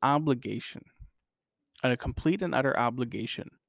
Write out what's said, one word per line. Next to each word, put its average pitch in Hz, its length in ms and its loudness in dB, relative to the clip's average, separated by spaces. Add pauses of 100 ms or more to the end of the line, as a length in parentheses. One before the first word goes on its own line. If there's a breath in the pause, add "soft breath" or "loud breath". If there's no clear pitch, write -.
obligation, 131 800 0 (960)
a 123 140 2
complete 165 460 0
and 175 120 -2
utter 131 240 2
obligation, 117 800 -4 (100)